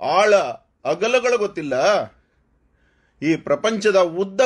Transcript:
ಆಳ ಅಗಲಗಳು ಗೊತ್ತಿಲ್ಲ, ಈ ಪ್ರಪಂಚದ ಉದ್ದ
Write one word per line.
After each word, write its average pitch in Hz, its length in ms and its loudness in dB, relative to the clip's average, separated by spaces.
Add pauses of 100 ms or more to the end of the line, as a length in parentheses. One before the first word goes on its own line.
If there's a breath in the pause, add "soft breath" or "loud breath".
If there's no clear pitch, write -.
ಆಳ 190 340 2 (500)
ಅಗಲಗಳು 233 520 0
ಗೊತ್ತಿಲ್ಲ, 170 360 -6 (1500)
ಈ 156 140 0
ಪ್ರಪಂಚದ 202 600 -2
ಉದ್ದ 190 500 0